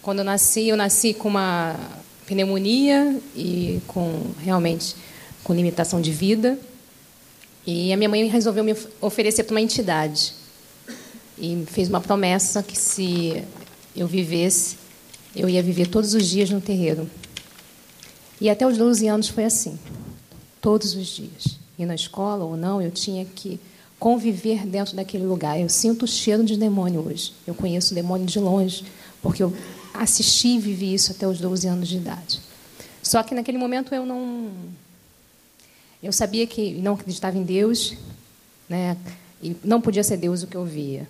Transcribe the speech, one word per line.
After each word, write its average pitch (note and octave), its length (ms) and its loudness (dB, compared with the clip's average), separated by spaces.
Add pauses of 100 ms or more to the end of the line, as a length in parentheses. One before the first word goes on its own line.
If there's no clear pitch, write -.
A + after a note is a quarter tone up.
Quando G3 180 -2
eu G3 40 0
nasci, G3+ 440 2
eu G#3+ 100 4
nasci G#3 360 2
com G#3+ 140 -4
uma F3+ 480 0 (500)
pneumonia A#3+ 960 2 (160)
e F3+ 520 -2
com, E3+ 340 -2 (200)
realmente, E3+ 540 0 (480)
com F3+ 100 0
limitação E3+ 460 2
de D#3+ 120 0
vida. A3 460 2 (1080)
E F3 260 0
a F#3+ 60 4
minha G#3+ 120 4
mãe G#3+ 180 4
resolveu G#3+ 360 2
me A3 80 2
of-, A3 160 -4 (140)
oferecer G#3+ 420 2
pra A3 100 -2
uma G#3+ 80 4
entidade. D#3+ 720 0 (1040)
E E3+ 300 -4
fez F#3 220 0
uma F3+ 100 2
promessa G3 640 2
que - 140 -8
se F3 680 0 (520)
eu F3 120 -2
vivesse, F3 720 0 (580)
eu F#3 140 2
ia F3+ 120 4
viver F3 260 2
todos G#3 260 2
os G#3 140 4
dias F#3+ 220 2
no G3 120 0
terreiro. E3+ 480 0 (1300)
E G#3+ 80 4
até G#3 160 2
os B3+ 100 4
doze A3 320 4
anos G#3+ 220 2
foi A3 160 0
assim. A3 320 -2 (840)
Todos G#3 360 2
os F#3+ 100 -4
dias. - 540 -8 (180)
E F3 80 -4
na E3+ 80 -2
escola G3 500 -4
ou D#3+ 140 -6
não, F#3 240 0
eu E3+ 80 -2
tinha F#3 340 -4
que F#3 360 -10 (400)
conviver A3 680 2
dentro G3 300 -4
daquele F#3+ 300 -4
lugar. D#3+ 360 0
Eu E3+ 80 0
sinto A3+ 360 2
o - 20 -2
cheiro G#3+ 360 2
de G#3+ 140 2
demônio F#3 480 2
hoje. - 300 -8 (100)
Eu E3+ 80 -6
conheço F3+ 380 0
o F#3 40 -6
demônio F#3 300 -2
de F3+ 140 0
longe, F#3+ 440 2 (380)
porque F3+ 220 0
eu F3+ 120 0 (380)
assisti - 640 4
e A3+ 40 2
vivi G3 320 -2
isso G3 200 2
até F#3+ 160 -2
os F#3 120 0
doze F3+ 280 -2
anos F3+ 200 0
de F3+ 100 -2
idade. F3 440 -6 (600)
Só A3+ 180 2
que A3+ 140 -4
naquele B3 240 -2
momento B3+ 340 -2
eu B3+ 140 -4
não, A#3+ 420 -6 (1500)
eu F#3 100 -4
sabia A3 360 2
que G#3+ 260 -4
não G3 220 0
acreditava F#3+ 420 -4
em F#3 60 0
Deus, G3+ 520 2 (720)
né? F3+ 300 -2 (460)
E E3+ 200 -6
não A3+ 160 4
podia G#3 240 2
ser G3+ 140 0
Deus F3 240 0
o F3+ 60 -10
que F#3 100 -10
eu F3+ 80 -4
via. D3 440 -6